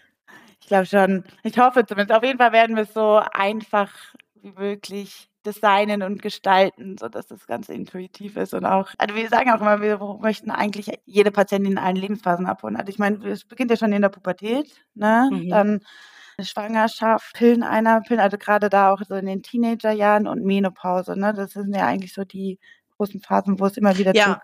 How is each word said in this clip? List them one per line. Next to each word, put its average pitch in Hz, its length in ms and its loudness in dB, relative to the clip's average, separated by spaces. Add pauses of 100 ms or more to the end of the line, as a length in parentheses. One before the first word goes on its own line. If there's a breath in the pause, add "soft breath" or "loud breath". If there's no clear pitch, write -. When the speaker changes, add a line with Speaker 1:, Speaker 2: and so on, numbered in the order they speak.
(600 soft breath)
Speaker 1:
Ich - 80 -20
glaub 190 200 2
schon. 190 360 2 (200)
Ich 220 160 -4
hoffe 254 260 4
zumindest. 202 320 0
Auf 220 60 2
jeden 254 160 -2
Fall 240 120 6
werden 226 240 4
wir 214 80 0
es 208 100 -8
so 214 280 4 (120)
einfach 202 580 -2 (440)
wie 196 160 -20
möglich 202 800 -10 (160)
designen 208 560 0
und 190 220 -8
gestalten, 190 720 0
sodass 107 300 -12
das - 180 -20
Ganze - 280 -8
intuitiv 185 600 -14
ist 190 200 -8
und 185 100 -6
auch, 190 320 0
also 208 180 -2
wir 226 140 -4
sagen 233 220 2
auch 220 100 2
immer, 208 180 2
wir 208 200 -2 (200)
möchten 214 300 -4
eigentlich 208 420 -4 (140)
jede 202 240 4
Patientin 196 440 0
in 190 40 -2
allen 185 200 -2
Lebensphasen 185 500 -2
abholen. 214 280 -6
Also 226 140 -8
ich 196 80 -12
meine, 208 300 -2
es 202 180 -10
beginnt 254 240 -6
ja 233 80 4
schon 214 160 0
in 202 80 0
der 202 80 4
Pubertät, 214 760 -6 (120)
ne? 220 340 2
Speaker 2:
Mhm. 180 200 -4
Speaker 1:
Dann 208 320 2 (600 loud breath)
Schwangerschaft, 220 920 -2
Pillen 233 280 4
einer, 226 380 2
Pillen, 226 180 -2
also 202 200 2
gerade 208 300 0
da 196 220 4
auch 196 160 -2
so 190 80 -10
in 196 120 -6
den 190 160 -6
Teenagerjahren 214 840 0
und - 160 -6
Menopause, 185 760 -2
ne? 202 140 0
Das 196 180 -10
sind 202 240 -8
ja 185 100 0
eigentlich 190 280 -4
so 196 100 -10
die 190 360 -10 (380 soft breath)
großen 202 240 -6
Phasen, 196 380 -2
wo 196 80 0
es 196 100 -4
immer 196 220 2
wieder 190 160 2
Speaker 2:
Ja, 202 240 4
Speaker 1:
zu - 40 -20